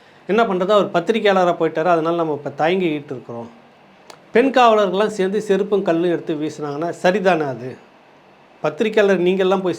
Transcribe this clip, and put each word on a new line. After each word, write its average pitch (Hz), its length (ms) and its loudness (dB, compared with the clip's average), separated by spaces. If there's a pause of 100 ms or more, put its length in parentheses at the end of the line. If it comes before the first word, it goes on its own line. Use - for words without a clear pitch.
(280)
என்ன 220 160 2
பண்றது, 185 260 -2
அவர் 208 220 2
பத்திரிகையாளரா 185 640 2
போயிட்டாரு, 160 300 -2
அதனால 170 300 2
நம்ம 160 180 -2
இப்ப 139 240 -8
தயங்கிக்கிட்டு 156 540 -2
இருக்கிறோம். 117 380 -12 (840)
பெண் 254 200 4
காவலர்கள்லாம் 214 560 4
சேர்ந்து 196 400 -2
செருப்பும் 196 340 0
கல்லும் 170 300 0
எடுத்து 160 220 -4
வீசுனாங்கன்னா 151 600 -6 (100)
சரிதானே 185 440 2
அது? 127 300 -10 (840)
பத்திரிகையாளர் 196 600 2
நீங்கெல்லாம் 190 400 2
போய் 175 180 -2